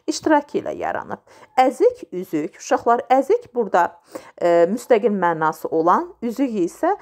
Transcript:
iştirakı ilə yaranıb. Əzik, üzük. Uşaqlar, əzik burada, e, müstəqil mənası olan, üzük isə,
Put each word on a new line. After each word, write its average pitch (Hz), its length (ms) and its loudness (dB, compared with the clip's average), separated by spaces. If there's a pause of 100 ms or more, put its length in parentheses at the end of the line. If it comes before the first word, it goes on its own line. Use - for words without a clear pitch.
iştirakı 302 540 0
ilə - 160 -8
yaranıb. 85 460 -8 (340)
Əzik, 294 520 2
üzük. 165 520 -6
Uşaqlar, 240 480 0
əzik 277 440 0
burada, 214 340 0 (480)
e, 170 340 2
müstəqil 214 480 0
mənası 160 540 -2
olan, 175 480 2
üzük 240 340 -4
isə, 208 500 -2